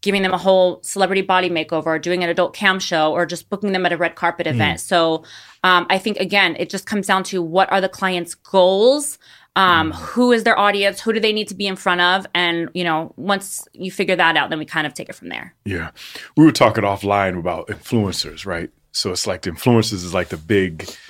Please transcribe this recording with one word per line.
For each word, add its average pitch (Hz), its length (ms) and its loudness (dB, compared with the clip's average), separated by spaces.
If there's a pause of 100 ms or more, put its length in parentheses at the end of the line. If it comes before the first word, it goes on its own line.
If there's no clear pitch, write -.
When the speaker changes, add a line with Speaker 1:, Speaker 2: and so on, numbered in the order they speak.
Speaker 1:
giving 202 200 0
them 190 120 0
a 180 40 -2
whole 185 460 2
celebrity 190 380 0
body 185 280 0
makeover, 160 380 -2
or 160 120 0
doing 175 240 -2
an 170 60 -2
adult 170 240 0
cam 190 260 2
show, 156 320 0
or 175 140 0
just 170 240 -12
booking 202 240 -4
them 185 140 0
at 175 40 2
a 170 60 -4
red 165 180 -2
carpet 170 300 -2
Speaker 2:
Mm. 160 60 -2
Speaker 1:
event. 139 280 0
So, 165 440 0 (400)
um, 180 260 4
I 190 80 4
think, 208 220 -4
again, 190 400 2
it 175 100 -4
just - 160 -8
comes 202 220 -4
down 190 180 2
to 185 160 -4
what 170 300 2
are 196 100 2
the 185 80 -2
client's 185 460 -6
goals, 202 840 2 (380)
um, 170 360 4
Speaker 3:
Mm. - 40 -10
Speaker 1:
who 247 360 0
is 226 140 2
their 233 120 2
audience, 196 440 0
who 226 100 -2
do 220 80 0
they 214 140 0
need 214 160 -6
to 196 60 -10
be 196 120 -4
in 190 80 -4
front 180 240 0
of? 180 340 2
And, 170 400 -2
you 180 120 -4
know, 165 320 -4
once 196 560 -6
you 185 180 -10
figure 190 240 -2
that 165 220 4
out, 147 120 0
then 160 100 -6
we 156 40 -8
kind 151 240 -4
of 143 60 -10
take - 160 -14
it - 60 -16
from - 140 -18
there. - 240 -14 (120)
Speaker 3:
Yeah. 82 240 -8 (480)
We 151 80 10
were 156 80 8
talking 110 320 4
offline 98 520 0
about 85 300 -6
influencers, 95 800 -4
right? 87 240 -6 (240)
So - 180 -4
it's - 160 -6
like - 140 -4
the 92 100 -6
influencers 113 420 2
is 90 200 -8
like 90 160 -2
the 87 80 -8
big, 85 500 -2 (220)